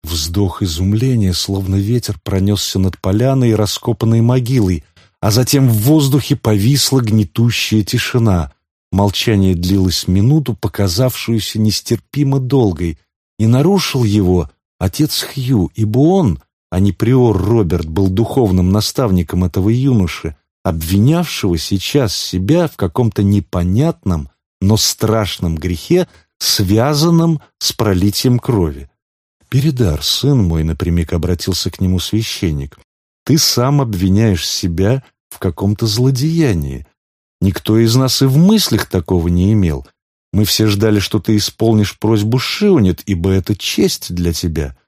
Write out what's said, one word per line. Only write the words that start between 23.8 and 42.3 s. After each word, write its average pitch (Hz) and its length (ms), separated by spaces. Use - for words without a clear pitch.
но 104 160
страшном 104 800
грехе, 90 520
связанном 151 1000
с - 140
пролитием 104 680
крови. 78 520
«Передар, 123 540
сын 131 420
мой», 82 180
напрямик 80 500
обратился 87 580
к - 100
нему 92 200
священник, 82 760
«ты 156 140
сам 139 420
обвиняешь 98 680
себя 95 560
в - 80
каком-то 101 480
злодеянии. 123 1000
Никто 101 380
из 117 160
нас 131 260
и 135 60
в 135 100
мыслях 180 500
такого 87 420
не 90 240
имел. 82 340
Мы 104 120
все 110 220
ждали, 104 320
что 98 220
ты 110 160
исполнишь 107 600
просьбу 110 400